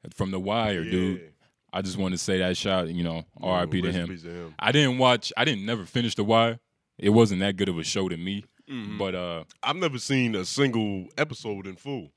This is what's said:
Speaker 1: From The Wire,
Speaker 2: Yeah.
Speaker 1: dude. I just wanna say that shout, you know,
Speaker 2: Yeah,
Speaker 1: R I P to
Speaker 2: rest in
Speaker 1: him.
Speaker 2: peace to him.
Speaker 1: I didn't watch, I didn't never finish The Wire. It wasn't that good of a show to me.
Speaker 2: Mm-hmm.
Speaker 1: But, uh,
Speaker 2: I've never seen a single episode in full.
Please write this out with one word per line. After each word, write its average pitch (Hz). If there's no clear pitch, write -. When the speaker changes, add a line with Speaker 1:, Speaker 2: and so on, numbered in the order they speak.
Speaker 1:
From 95
The 95
Wire, 104
Speaker 2:
Yeah. 80
Speaker 1:
dude. 92
I 95
just 92
wanna 92
say 95
that 92
shout, 92
you 85
know, 82
Speaker 2:
Yeah, 90
Speaker 1:
R 90
I 87
P 90
to 90
Speaker 2:
rest 90
in 85
Speaker 1:
him. 85
Speaker 2:
peace 85
to 85
him. 85
Speaker 1:
I 104
didn't 135
watch, 123
I 123
didn't 104
never 107
finish 117
The 107
Wire. 113
It 101
wasn't 104
that 98
good 95
of 87
a 80
show 95
to 85
me. 98
Speaker 2:
Mm-hmm. 113
Speaker 1:
But, 95
uh, 87
Speaker 2:
I've 147
never 156
seen 123
a 92
single 110
episode 107
in 92
full. 113